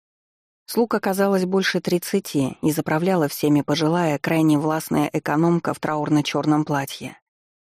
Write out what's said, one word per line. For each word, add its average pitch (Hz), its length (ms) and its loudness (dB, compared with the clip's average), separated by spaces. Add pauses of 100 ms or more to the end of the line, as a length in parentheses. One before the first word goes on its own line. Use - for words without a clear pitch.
(680)
Слуг 226 260 0
оказалось 196 540 0
больше 185 340 0
тридцати, 175 800 -2
и 156 120 0
заправляла 160 560 0
всеми 147 340 2
пожилая, 156 560 0
крайне 160 400 2
властная 156 520 -2
экономка 165 640 0
в - 80 -8
траурно-чёрном 151 840 0
платье. 139 540 -6 (420)